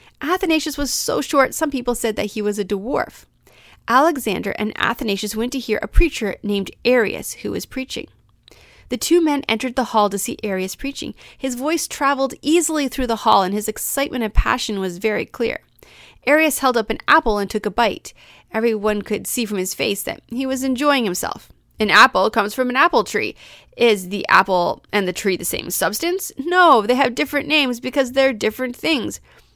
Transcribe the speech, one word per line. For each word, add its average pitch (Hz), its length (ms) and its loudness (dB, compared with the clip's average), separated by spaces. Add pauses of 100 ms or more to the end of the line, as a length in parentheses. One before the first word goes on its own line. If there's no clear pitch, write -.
(220)
Athanasius 320 560 0
was 285 160 -2
so - 260 -2
short, 277 340 2
some 311 160 -2
people 247 260 -2
said 220 200 -2
that 208 120 -2
he 214 140 -8
was 208 160 -2
a 208 80 -2
dwarf. 208 600 -4 (640)
Alexander 233 680 2
and 214 200 -4
Athanasius 208 580 0
went 240 160 -4
to 269 80 -4
hear 220 220 -2
a 208 80 -6
preacher - 540 4
named 202 280 -2 (140)
Arius, 247 480 2
who - 180 -8
was - 140 -6
preaching. - 420 -10 (840)
The 247 80 -2
two 349 220 4
men 302 300 2
entered 240 260 -2
the 247 100 0
hall 208 240 2
to 202 80 -4
see - 260 -6
Arius 190 320 -4
preaching. - 380 -10 (240)
His 262 180 -6
voice 302 340 -2
traveled 269 520 -2
easily 311 460 2
through 247 200 -4
the 226 100 0
hall, 208 260 2
and 190 100 -2
his 208 140 -4
excitement 247 560 -4
and 214 100 -4
passion 220 460 0
was 180 180 -4
very 220 280 -2
clear. - 340 -6 (640)
Arius 302 340 4
held 254 180 2
up 214 120 -2
an 208 160 -6
apple 247 320 4
and 202 120 -2
took 208 160 -4
a 208 60 -4
bite. - 420 -2 (400)
Everyone 214 480 0
could 196 260 -6
see - 160 -4
from 208 140 -4
his 185 160 -4
face - 300 -4
that - 240 -8
he 254 180 -6
was 262 180 -4
enjoying 269 400 2
himself. - 480 -6 (300)
"An 214 80 2
apple 202 400 6
comes 208 240 0
from 254 160 -2
an 247 80 -4
apple 277 260 4
tree. 120 320 -4 (400)
Is 214 320 4
the 190 220 -4
apple 180 520 4 (120)
and 202 120 2
the 185 60 -2
tree 190 240 -2
the - 80 -6
same - 260 -6
substance?" 330 680 -2
"No, 330 440 6
they 214 140 2
have 247 180 2
different 285 360 -4
names 262 320 0
because 254 320 -2
they're 269 180 4
different 233 440 -4
things." 302 440 -4 (360)